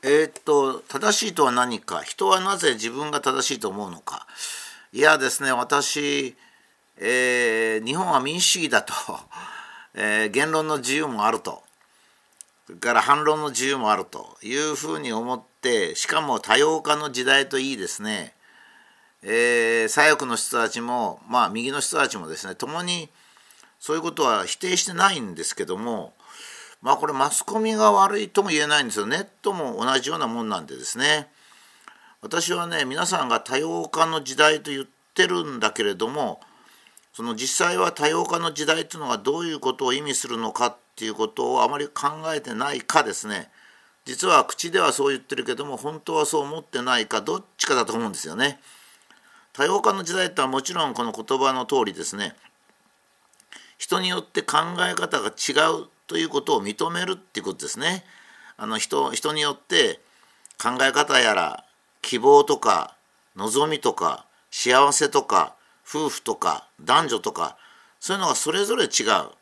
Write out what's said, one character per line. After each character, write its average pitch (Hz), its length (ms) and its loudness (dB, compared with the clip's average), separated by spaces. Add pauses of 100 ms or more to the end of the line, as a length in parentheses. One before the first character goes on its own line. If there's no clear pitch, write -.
(100)
え 151 140 6
ー 151 60 -6
っ - 20 -20 (100)
と、 139 460 2
正 208 380 0
し 208 60 -4
い - 20 -14
と 151 100 4
は 127 80 4
何 123 280 0
か、 85 200 -8
人 - 280 -4
は 190 120 4
な 190 160 -2
ぜ 165 160 2
自 113 180 -4
分 143 200 -8
が 147 100 -2
正 135 360 0
し - 20 -12
い - 20 -12
と 110 80 -4
思 98 200 -8
う - 20 -12
の 85 100 -16
か。 - 260 -12 (680)
い 117 60 -2
や 151 180 6
で 131 100 0
す 123 140 -2
ね、 135 100 2
私、 139 800 0 (640)
え 117 880 2
ー、 110 40 -8
日 120 80 -4
本 180 120 -2
は 156 120 2
民 147 220 -2
主 175 60 2
主 - 140 4
義 156 100 -2
だ - 100 4
と、 - 140 -8 (540)
<laughs> - 440 -18
え 107 320 2
ー、 107 60 0
言 143 200 0
論 156 160 0
の 151 120 -2
自 131 160 -2
由 151 140 -2
も 107 180 0
あ 113 40 4
る 113 100 -2
と、 - 220 -10 (1040)
そ - 60 -20
れ 87 60 -20
か 120 160 0
ら 117 80 8
反 143 200 4
論 151 200 2
の 147 80 -4
自 127 160 -2
由 139 100 0
も 110 160 2
あ 101 40 4
る 95 100 -4
と - 340 -18
い 117 160 -8
う 151 180 -2
ふ 151 200 -6
う 160 40 -6
に 135 140 -6
思 120 240 -4
っ 113 60 -12 (180)
て、 110 340 0
し - 120 -4
か 156 160 0
も 131 180 -2
多 110 160 2
様 156 240 4
化 147 160 0
の 151 160 -6
時 123 140 -2
代 135 240 4
と 139 80 -2
い 135 160 -2
い - 20 -10
で 92 100 -8
す - 160 -8
ね、 104 320 -6 (880)
え 117 640 4
ー、 - 20 0
左 151 240 6
翼 147 120 0
の 120 120 -4
人 - 200 -2
た 113 140 2
ち 120 100 -6
も、 117 480 -4
ま 120 160 4
あ、 95 60 0
右 117 200 -6
の 139 100 -4
人 156 180 -2
た 139 100 2
ち - 80 -6
も 85 120 -10
で 80 100 -8
す 95 80 -10
ね、 92 80 -8
共 156 280 -8
に 175 280 -6 (680)
そ - 140 -4
う 160 40 0
い - 20 0
う 160 40 -4
こ 165 100 -4
と - 100 -2
は 107 240 2
否 - 100 -6
定 185 220 -2
し - 80 0
て 180 80 -8
な 190 180 4
い 160 80 -4
ん 98 140 -8
で 80 100 -8
す - 100 -4
け 92 120 -4
ど 92 100 -4
も、 107 380 -6 (680)
ま 131 120 2
あ、 - 40 4
こ 151 100 -4
れ 151 60 -4
マ 139 180 0
ス - 120 -2
コ - 160 -6
ミ 220 160 0
が 214 180 4
悪 202 280 4
い 202 80 -6
と 196 140 0
も 196 80 0
言 151 140 2
え - 20 -6
な 147 140 4
い 139 40 0
ん - 20 -8
で 110 60 -8
す 107 80 -4
よ。 101 60 -4
ネ 135 120 -2
ッ 208 80 -6 (160)
ト 202 100 -2
も 123 320 -4
同 131 140 2
じ 127 120 -4
よ 160 60 -4
う - 20 -4
な 139 100 -2
も 117 140 -6
ん 110 60 -4
な 95 120 -4
ん 76 60 -16
で 67 100 -14
で 64 80 -14
す - 120 -8
ね。 147 320 0 (920)
私 170 320 -4
は 175 140 -4
ね、 165 180 -2
皆 147 220 -4
さ 175 180 0
ん 127 40 -6
が 117 120 2
多 131 180 -4
様 165 300 -4
化 160 180 2
の 160 160 -4
時 131 140 -8
代 151 260 4
と 147 80 -10
言 135 120 -6
っ - 40 -10 (280)
て 185 120 4
る 175 180 0
ん 135 160 -8
だ 107 120 2
け 117 100 -4
れ 101 120 0
ど 110 140 -4
も、 127 320 -4 (720)
そ 117 120 -12
の 113 100 -4
実 131 320 0
際 175 120 0
は 180 120 4
多 147 160 -2
様 170 180 2
化 170 140 -2
の 170 140 -4
時 151 140 -4
代 160 160 2
っ - 20 -4
て - 100 -16
い 170 40 -14
う 156 40 -10
の 139 60 -8
が 117 100 0
ど 139 220 -2
う 170 40 -6
い 165 80 -4
う 147 60 -6
こ 127 140 -2
と 131 140 -2
を 123 60 2
意 139 100 -2
味 143 120 -4
す 123 140 -4
る 120 80 -6
の 113 160 -4
か 120 160 0
っ - 80 -8 (180)
て - 100 -12
い 110 40 -4
う 107 60 -6
こ 107 120 -2
と 123 260 -2
を 127 120 2
あ 135 40 2
ま 143 100 -4
り 143 100 -6
考 - 200 -4 (240)
え 151 80 -4
て 123 140 -10
な 131 180 -2
い 131 80 -6
か 151 220 4
で 110 100 -2
す - 140 -8
ね、 101 240 -6 (540)
実 131 240 -4
は 147 160 8
口 - 260 -8
で 180 80 2
は 165 140 4
そ 139 140 2
う - 40 4
言 135 80 -2
っ - 20 -8
て - 140 -8
る 127 100 -4
け 123 120 -4
ど 139 100 -8
も、 135 100 -8
本 151 240 -8
当 165 140 -6
は 156 120 2
そ 156 120 0
う 143 40 0
思 147 180 -8
っ - 20 -18
て - 180 -6
な 123 200 2
い 110 80 -4
か、 110 120 0
ど 151 180 -4
っ 196 60 -12 (120)
ち - 100 -2
か 147 80 4
だ 120 120 2
と 107 60 -6
思 113 140 -2
う - 20 -2
ん 98 40 -6
で 87 60 -8
す - 100 -8
よ 82 80 -10
ね。 135 240 -2 (920)
多 - 120 0
様 196 160 2
化 214 120 2
の 190 120 -4
時 170 100 -6
代 185 120 0
っ - 40 -2
て - 60 -8
の 147 60 2
は 131 60 0
も 131 140 -2
ち 180 120 -6
ろ 160 140 0
ん 120 60 -6
こ 120 80 -4
の 117 80 -4
言 110 280 -2
葉 135 140 4
の 127 140 -4
通 135 200 2
り 98 60 -4
で 87 120 -10
す - 100 -8
ね、 101 220 -6 (1400)
人 185 220 -2
に 185 80 -2
よ 180 100 -2
っ - 40 -8
て - 200 -4
考 - 160 0 (300)
え 180 60 -4
方 165 260 -2
が 104 100 -4
違 - 220 -6 (200)
う - 160 -6 (180)
と 165 100 -6
い 165 80 2
う 160 40 -6
こ 143 140 -2
と 143 140 0
を 104 60 0
認 107 300 -4
め 175 120 -4
る 180 100 -6
っ - 20 -20
て - 240 -12
い - 20 -14
う - 20 -14
こ 92 100 -4
と - 120 -12
で - 20 -8
す - 120 -8
ね。 180 240 -2 (520)
あ 107 100 -10
の、 110 120 -4
人、 139 320 0
人 151 220 -4
に 151 80 -2
よ 147 120 0
っ 139 60 -10
て 131 420 2 (640)
考 123 200 -2
え 135 100 4
方 143 260 4
や 113 160 4
ら 85 300 -2 (360)
希 120 200 -4
望 143 240 10
と 143 140 0
か 92 380 0 (380)
望 110 340 0
み 151 120 -4
と 120 140 0
か - 300 -2 (280)
幸 135 400 6
せ 147 160 2
と 139 160 2
か 90 320 2 (320)
夫 151 220 -4
婦 - 120 -10
と 110 140 -4
か 80 320 -2 (140)
男 143 260 4
女 117 100 -2
と - 140 -4
か、 85 240 -4 (420)
そ - 160 -6
う - 20 -4
い 196 40 -4
う - 20 -2
の 180 60 0
が 143 60 2
そ - 180 -2
れ 196 140 0
ぞ 226 100 0
れ 226 80 2
違 - 20 -4
う。 104 440 0 (120)